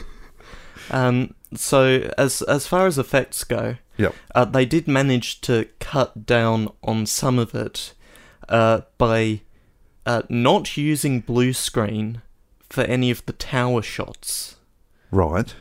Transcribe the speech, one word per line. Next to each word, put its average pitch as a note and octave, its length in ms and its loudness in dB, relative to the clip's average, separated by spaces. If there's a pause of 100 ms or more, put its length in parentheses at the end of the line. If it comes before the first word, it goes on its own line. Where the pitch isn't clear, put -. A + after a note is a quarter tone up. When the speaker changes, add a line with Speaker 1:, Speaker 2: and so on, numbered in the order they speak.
(920)
Speaker 1:
Um. B2+ 420 0 (220)
So C3 600 2
as, C3+ 260 2
as C#3 240 0
far F#3 180 2
as D#3 140 0
effects - 440 -2
go, A#2 340 -4 (200)
Speaker 2:
Yep. G2+ 160 2 (220)
Speaker 1:
uh, B2 100 6
they C3 200 2
did D#3 220 0
manage C3+ 540 0
to A#2 260 0 (120)
cut - 460 -2
down A2+ 440 2 (140)
on A2 220 -2
some B2+ 340 0
of A#2 160 -2
it, - 380 -8 (560)
uh, A2+ 320 4 (160)
by, A2+ 440 2 (640)
uh, A#2 240 -2
not B2+ 480 2
using C#3+ 440 0
blue B2 320 0
screen A2 680 -4 (480)
for B2+ 140 -4
any B2 260 0
of - 160 -4
the - 80 -8
tower B2 480 -2
shots. - 760 -10 (540)
Speaker 2:
Right. F#2 500 0